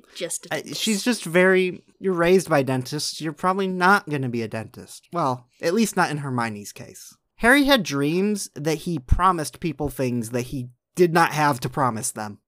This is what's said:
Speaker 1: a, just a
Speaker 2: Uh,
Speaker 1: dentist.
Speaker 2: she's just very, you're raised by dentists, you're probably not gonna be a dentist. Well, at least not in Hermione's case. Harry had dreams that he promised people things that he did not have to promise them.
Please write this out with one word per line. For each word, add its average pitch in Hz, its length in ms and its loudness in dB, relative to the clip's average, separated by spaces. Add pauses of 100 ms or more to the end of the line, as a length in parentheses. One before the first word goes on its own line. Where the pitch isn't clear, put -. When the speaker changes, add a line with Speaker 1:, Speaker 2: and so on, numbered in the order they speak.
Speaker 1:
a, - 120 -20
just 170 320 -8
a - 60 -8
Speaker 2:
Uh, - 40 -4
Speaker 1:
dentist. - 240 -10
Speaker 2:
she's 202 220 -2
just 233 200 -2
very, 185 600 2 (160)
you're 190 140 -2
raised 170 360 4
by 143 140 4
dentists, 131 580 -4
you're 151 120 -6
probably 190 340 -2
not 185 420 2
gonna 135 200 -2
be 117 120 -2
a 113 60 -4
dentist. 107 640 -12
Well, 135 340 -2 (140)
at 170 140 0
least 226 200 2
not 170 140 2
in 147 80 -4
Hermione's 117 540 -6
case. - 440 -20 (200)
Harry 269 300 4
had 269 180 4
dreams 170 720 -2
that 151 240 -2
he 170 200 -4
promised 175 600 0
people 151 300 -4
things 120 420 -2
that 123 160 -2
he 127 220 -8 (260)
did 175 180 4
not 170 180 4
have 143 300 2
to 127 80 -4
promise 117 420 -2
them. 104 360 -10